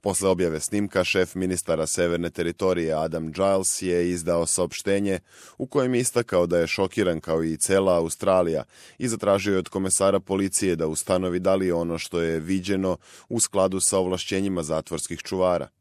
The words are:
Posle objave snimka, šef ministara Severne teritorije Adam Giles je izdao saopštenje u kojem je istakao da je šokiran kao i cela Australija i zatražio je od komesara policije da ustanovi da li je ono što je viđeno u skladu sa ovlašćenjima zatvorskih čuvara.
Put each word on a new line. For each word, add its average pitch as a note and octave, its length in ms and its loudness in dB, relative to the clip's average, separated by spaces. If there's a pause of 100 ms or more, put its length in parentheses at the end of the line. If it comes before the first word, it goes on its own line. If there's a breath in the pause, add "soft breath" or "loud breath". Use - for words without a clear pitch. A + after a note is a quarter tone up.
Posle F#2+ 280 0
objave F2 320 2
snimka, G2+ 440 -2
šef F#2 300 0
ministara F2+ 520 -2
Severne E2+ 440 0
teritorije E2+ 640 -2
Adam D#2+ 380 -4
Giles F#2+ 500 0
je F2 280 2
izdao E2+ 360 0
saopštenje G2 720 -2 (400 loud breath)
u B2+ 80 -6
kojem B2+ 280 0
je A#2+ 60 2
istakao A2+ 460 2
da E2+ 120 2
je E2+ 80 2
šokiran F#2 540 0
kao E2 220 -2
i D#2+ 140 -2
cela F#2+ 400 2
Australija E2+ 680 2 (340 loud breath)
i B2 100 -2
zatražio G2+ 440 2
je F#2+ 60 4
od F2+ 100 -2
komesara G2 520 2
policije F#2+ 560 0
da D#2+ 100 -2
ustanovi F2+ 520 0
da F#2 160 2
li F#2+ 120 0
je F2 80 0
ono E2+ 240 -2
što E2+ 220 -4
je E2 200 0
viđeno F#2+ 560 -2 (320 loud breath)
u A#2+ 120 -4
skladu F#2+ 400 2
sa G2 180 0
ovlašćenjima F#2 640 -2
zatvorskih D#2 560 -6
čuvara. F2+ 500 0 (120)